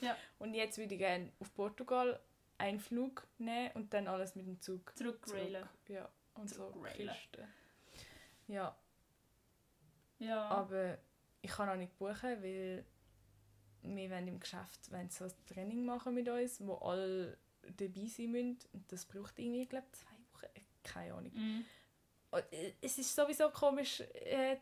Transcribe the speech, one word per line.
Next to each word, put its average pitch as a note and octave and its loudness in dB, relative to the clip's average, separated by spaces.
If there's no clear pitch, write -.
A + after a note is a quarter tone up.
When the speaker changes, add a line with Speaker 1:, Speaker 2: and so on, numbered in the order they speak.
Speaker 1:
Ja. B3 2
Speaker 2:
Und A3 -4
jetzt A3 0
würde G#3 -2
ich F#3 -4
gerne F3+ 4
auf G3 -10
Portugal B3 2
einen G3+ 2
Flug B3+ -2
nehmen A#3 0
und G#3 -4
dann G3+ 2
alles F#3+ 0
mit F#3 -8
dem F#3 -6
Zug F#3 -6
Speaker 1:
Zurückrailen. G3 -4
Speaker 2:
zurück. F#3+ -12
Ja, F#3+ -6
und G#3+ -8
so F#3+ -8
Speaker 1:
Zurückrailen. - -6
Speaker 2:
Kisten. - -12
Ja. G3 -2
Speaker 1:
Ja. A3 2
Speaker 2:
Aber F#3+ 4
ich G3 -6
kann G3+ 2
auch F#3+ 4
nicht F3+ -4
buchen, G#3 0
weil F#3 -2
wir F#3+ -4
wollen F3+ -2
im F3+ -6
Geschäft, - -10
wollen F3+ -4
so - -6
ein F#3 -6
Training A3 -2
machen B3 0
mit B3 4
uns, B3 2
wo F#3+ 0
alle F#3+ 2
dabei F#3+ -2
sein A#3 -2
müssen. B3 2
Und - -12
das F3+ -6
braucht - -10
irgendwie, A#3+ 0
glaub, C4 -4
zwei - -18
Wochen. - -12
Keine F3 -6
Ahnung. - -8
Speaker 1:
Mhm. A3 0
Speaker 2:
Und, - 2
äh, E3+ -4
es - 0
ist C4 0
sowieso D4+ 8
komisch, C#4 6
äh, C4+ 2